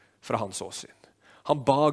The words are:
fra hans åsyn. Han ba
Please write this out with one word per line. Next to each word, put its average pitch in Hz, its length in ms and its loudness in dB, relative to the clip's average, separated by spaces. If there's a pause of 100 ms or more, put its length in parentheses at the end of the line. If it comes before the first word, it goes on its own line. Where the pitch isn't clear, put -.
(240)
fra 113 160 -2
hans 98 220 -8
åsyn. - 300 -12 (560)
Han 143 160 0
ba 143 280 4